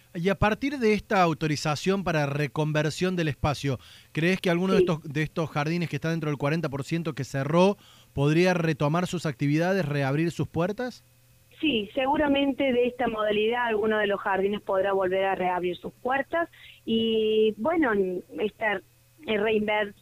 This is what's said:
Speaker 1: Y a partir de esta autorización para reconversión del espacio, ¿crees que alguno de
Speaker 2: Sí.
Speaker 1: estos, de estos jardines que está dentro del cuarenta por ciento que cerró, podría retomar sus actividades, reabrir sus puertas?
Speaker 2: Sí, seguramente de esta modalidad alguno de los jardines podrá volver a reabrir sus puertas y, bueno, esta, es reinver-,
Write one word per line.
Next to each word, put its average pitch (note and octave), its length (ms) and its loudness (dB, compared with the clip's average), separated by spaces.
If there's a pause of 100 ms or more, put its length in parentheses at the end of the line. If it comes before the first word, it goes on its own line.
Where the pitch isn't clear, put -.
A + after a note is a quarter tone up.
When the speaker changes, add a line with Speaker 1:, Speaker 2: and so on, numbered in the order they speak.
(140)
Speaker 1:
Y F3+ 160 -2
a G3 60 2
partir C4 440 -2
de G#3+ 140 4
esta G3 280 2
autorización D#3+ 840 0
para D#3 220 0
reconversión D3+ 920 -2
del E3+ 120 0
espacio, C#3 500 -2 (360)
¿crees F3 260 2
que F#3 100 -2
alguno F3+ 240 2
de F#3 60 6
Speaker 2:
Sí. F#3 60 6
Speaker 1:
estos, E3 180 -2 (100)
de D3+ 80 0
estos D#3 280 -4
jardines D#3 400 -2
que D3 80 -4
está D#3+ 120 -4
dentro D#3+ 200 -2
del D3 80 -2
cuarenta D3+ 320 0
por C3+ 140 -6
ciento D#3+ 300 -4
que C3+ 100 -6
cerró, D#3+ 540 2 (360)
podría D#3 420 4
retomar E3 500 0
sus F3 220 -4
actividades, D#3+ 580 0
reabrir C#3+ 460 0
sus - 160 -2
puertas? G#3 560 -4 (560)
Speaker 2:
Sí, A#3 340 0
seguramente C#4 800 2
de A#3+ 160 2
esta A#3+ 200 -2
modalidad G#3+ 580 0
alguno A3 340 0
de G#3 80 0
los G3 120 0
jardines G3+ 420 -2
podrá G3 320 0
volver F#3+ 320 0
a F#3+ 100 0
reabrir F3+ 400 -2
sus - 180 -12
puertas C#4 560 -4 (360)
y, A3 720 2
bueno, D4 340 0 (480)
esta, G#3 360 -4 (500)
es G#3+ 160 -2
reinver-, G#3+ 600 0